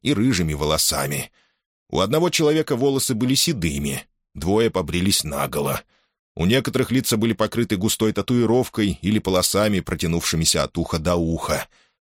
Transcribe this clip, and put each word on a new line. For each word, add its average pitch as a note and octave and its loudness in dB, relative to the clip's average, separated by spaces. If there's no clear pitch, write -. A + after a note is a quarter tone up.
и C#3 -2
рыжими G2+ 0
волосами. D2 -2
У - -2
одного D3+ 2
человека D#3 2
волосы C3 0
были B2+ 0
седыми, D2 -2
двое G#2+ 2
побрились F2 0
наголо. C#2 -4
У E2 -2
некоторых B2 0
лица B2 0
были A2 0
покрыты G#2+ 0
густой A2 0
татуировкой A2+ 0
или G#2 2
полосами, F#2+ 2
протянувшимися E2 0
от - -4
уха E2+ -2
до E2+ 0
уха. E2 -2